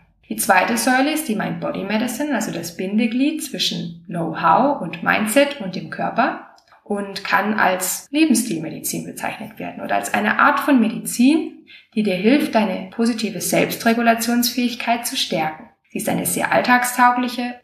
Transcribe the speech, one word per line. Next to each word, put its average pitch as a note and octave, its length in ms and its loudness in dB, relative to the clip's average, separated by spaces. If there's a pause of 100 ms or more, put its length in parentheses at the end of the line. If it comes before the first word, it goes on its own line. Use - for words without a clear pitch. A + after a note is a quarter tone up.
(280)
Die A3 80 -6
zweite G3 400 2
Säule C4 360 2
ist D#4 160 -4
die G#3 80 0
Mind-Body-Medicine, F#3+ 1000 -2
also F#3+ 180 -2
das E3 240 -8
Bindeglied A#3+ 680 0
zwischen - 640 -6
Know-how E3+ 760 2
und F3 220 -8
Mindset G#3+ 580 2
und F#3 140 -8
dem D#3+ 160 -8
Körper A#3 540 -2 (380)
und G3+ 420 -8
kann G3+ 300 0
als F#3 580 0
Lebensstilmedizin E3+ 920 0
bezeichnet - 540 -10
werden - 240 -10
oder G3+ 140 -2
als - 180 -4
eine G#3 240 0
Art C#4 220 4
von C#4 180 4
Medizin, - 880 2 (300)
die G#3+ 80 2
dir F#3 100 0
hilft, A#3 400 4
deine F#3 380 0
positive A3 480 -2
Selbstregulationsfähigkeit A#3 1600 0
zu C4+ 120 -6
stärken. - 520 -4 (220)
Sie - 80 -6
ist - 100 -4
eine - 180 0
sehr - 260 -2
alltagstaugliche, B3 1120 2